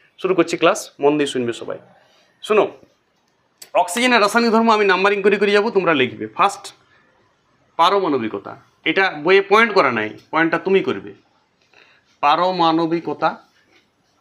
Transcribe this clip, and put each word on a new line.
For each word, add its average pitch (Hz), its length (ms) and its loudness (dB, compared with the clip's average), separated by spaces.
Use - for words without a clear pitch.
শুরু 185 180 -2
করছি 165 240 0
ক্লাস, 170 180 2
মন 143 160 4
দিয়ে 143 160 -2
শুনবে 120 260 -4
সবাই। - 180 -12
শোনো, 415 220 2
অক্সিজেনের 233 420 0
রাসায়নিক 226 300 0
ধর্ম 226 220 2
আমি 208 160 2
নাম্বারিং 202 320 0
করে 202 180 2
করে 202 140 2
যাবো, 208 200 0
তোমরা 170 240 2
লিখবে। 110 240 -4
ফার্স্ট, 190 280 -2
পারমাণবিকতা। 139 760 -2
এটা 185 140 2
বইয়ে 190 260 4
পয়েন্ট 220 260 4
করা 147 220 4
নাই, 107 100 -4
পয়েন্টটা 160 340 0
তুমি 190 220 2
করবে। 98 240 -6
পারমাণবিকতা, 165 1080 0